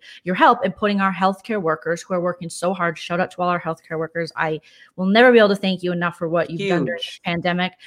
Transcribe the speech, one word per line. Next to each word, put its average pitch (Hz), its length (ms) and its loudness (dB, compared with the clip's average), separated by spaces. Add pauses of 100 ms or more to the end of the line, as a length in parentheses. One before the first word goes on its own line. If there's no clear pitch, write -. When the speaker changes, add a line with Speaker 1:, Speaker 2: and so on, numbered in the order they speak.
(240)
Speaker 1:
your 180 120 -2
help," 262 280 4
and - 100 -2
putting 202 280 0
our 190 120 0
healthcare 196 480 -2
workers 160 400 -2
who - 120 -8
are 175 80 -2
working 170 280 -6
so 180 240 -4
hard. 170 240 -2
Shout 175 220 -6
out 180 120 0
to - 100 -8
all 180 80 0
our 175 100 -2
healthcare 160 400 -8
workers. 160 380 -6
I 160 240 -4 (340)
will 185 100 -4
never 233 280 6
be 240 40 10
able 208 120 8
to 202 80 2
thank 190 260 -4
you 180 80 -2
enough 175 260 -4
for 165 120 -4
what 165 200 0
you've 180 200 -4
done 160 160 2
during 127 120 -6
this - 80 -10
Speaker 2:
Huge. - 200 -16
Speaker 1:
pandemic 175 480 -2 (140)